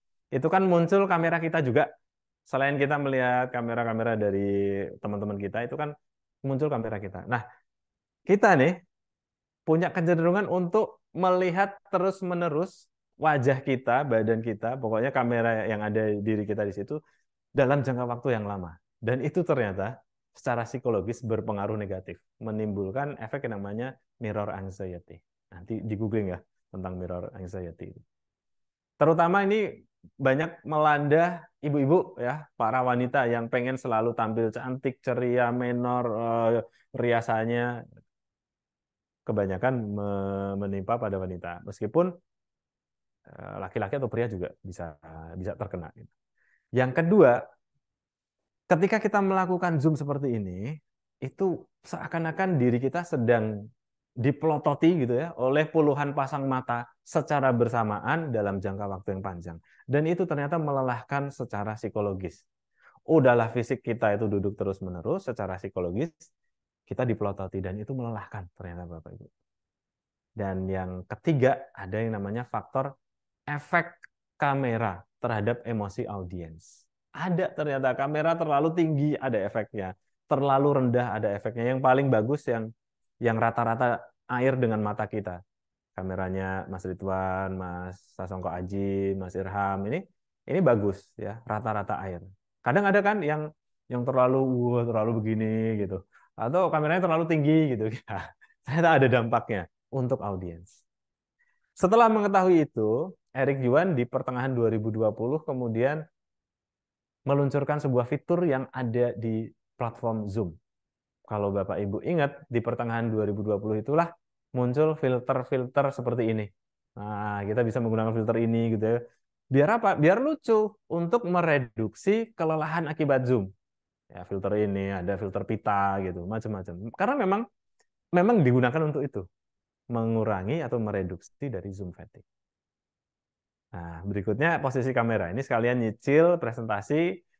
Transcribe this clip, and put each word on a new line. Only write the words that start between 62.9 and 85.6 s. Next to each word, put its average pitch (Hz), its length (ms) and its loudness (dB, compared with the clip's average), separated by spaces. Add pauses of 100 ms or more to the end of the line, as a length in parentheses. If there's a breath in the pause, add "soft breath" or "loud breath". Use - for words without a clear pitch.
Udahlah 123 400 6
fisik 117 320 -2
kita 117 320 0
itu 104 160 0
duduk 101 260 0
terus-menerus, 95 800 -4
secara 98 240 -6
psikologis 98 560 -4 (720)
kita 120 240 -2
dipelototi 98 560 -4
dan 95 160 -6
itu 131 160 -8
melelahkan 107 560 -10
ternyata 87 320 -12
Bapak 85 320 -16
Ibu. - 100 -20 (1080)
Dan 95 360 -4
yang 92 400 -6
ketiga, - 640 0
ada 98 240 -8
yang 113 160 -2
namanya 107 320 -6
faktor 131 480 -6 (560)
efek 165 480 -2 (400)
kamera 117 640 0 (240)
terhadap 117 400 -2
emosi 110 400 -4
audiens. 87 800 -12 (320)
Ada 180 400 0
ternyata 135 400 0
kamera 151 400 0
terlalu 156 400 0
tinggi 151 400 2
ada 123 240 -2
efeknya, 98 560 -4 (320)
terlalu 139 560 2
rendah 120 320 0
ada 104 160 0
efeknya. 117 400 -2
Yang 131 80 -2
paling 135 320 4
bagus 120 320 2
yang 113 240 -2 (540)
yang 113 160 2
rata-rata 117 640 2 (240)
air 127 320 0
dengan 113 240 2
mata 104 240 -2
kita. 92 400 -6 (480)